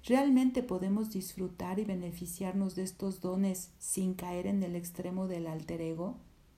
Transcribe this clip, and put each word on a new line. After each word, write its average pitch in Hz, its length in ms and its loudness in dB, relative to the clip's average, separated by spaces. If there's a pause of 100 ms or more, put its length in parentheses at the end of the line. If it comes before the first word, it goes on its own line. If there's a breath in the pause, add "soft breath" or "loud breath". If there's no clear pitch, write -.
¿Realmente 254 580 6
podemos 202 480 0
disfrutar 185 680 -4
y 214 60 0
beneficiarnos 185 880 -2
de 190 80 -2
estos 190 360 -4
dones 185 580 0
sin 185 360 0
caer 180 340 -4
en 196 160 2
el 175 120 -2
extremo 180 520 -4
del 170 200 -2
alter 160 340 -6
ego? 165 360 -4 (400)